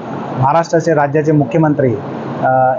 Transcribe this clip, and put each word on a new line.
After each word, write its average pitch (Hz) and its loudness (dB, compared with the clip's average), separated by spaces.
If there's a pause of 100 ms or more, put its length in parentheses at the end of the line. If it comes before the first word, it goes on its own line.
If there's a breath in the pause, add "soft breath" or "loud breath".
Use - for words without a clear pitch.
(380)
महाराष्ट्राचे 160 0
राज्याचे 147 2
मुख्यमंत्री, 147 2 (480)
अ, 131 2